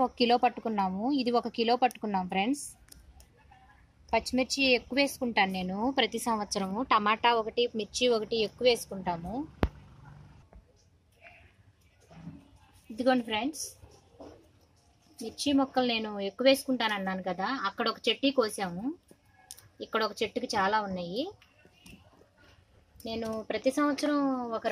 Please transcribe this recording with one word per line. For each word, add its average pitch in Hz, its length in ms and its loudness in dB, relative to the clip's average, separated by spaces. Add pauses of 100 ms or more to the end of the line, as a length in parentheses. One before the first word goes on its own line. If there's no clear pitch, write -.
ఒక 240 160 0
కిలో 240 260 6
పట్టుకున్నాము, 208 580 -2 (160)
ఇది 240 100 0 (100)
ఒక 233 180 -4
కిలో 233 260 4
పట్టుకున్నాం 208 480 0
ఫ్రెండ్స్. 214 320 0 (1500)
పచ్చిమిర్చి 254 480 0 (160)
ఎక్కువ 247 240 -6
వేసుకుంటాను 220 560 0
నేను 185 200 -4 (220)
ప్రతి 220 280 0
సంవత్సరము, 202 520 -2 (140)
టమాటా 220 380 4 (100)
ఒకటి 220 220 -2 (160)
మిర్చి 208 240 -4 (120)
ఒకటి 214 220 -2 (100)
ఎక్కువ - 240 -2
వేసుకుంటాము. 185 640 -6 (3500)
ఇదిగోండి 240 360 2
ఫ్రెండ్స్, 226 340 -2 (1600)
మిర్చి 226 360 -4
మొక్కలు 262 360 2
నేను 220 160 -4 (160)
ఎక్కువ 220 220 0
వేసుకుంటాను 254 500 2
అన్నాను 190 300 -4
కదా, 185 200 -2 (200)
అక్కడ 226 240 -2
ఒక - 140 -12
చెట్టు 233 220 2 (100)
కోసాము, 202 460 -2 (1000)
ఇక్కడ - 220 -2
ఒక 202 140 -6
చెట్టుకి 226 340 -4
చాలా 208 320 2
ఉన్నాయి. 185 380 -4 (1800)
నేను 226 220 -6 (200)
ప్రతి 220 300 0
సంవత్సరం 294 380 2 (400)
ఒక 214 160 -4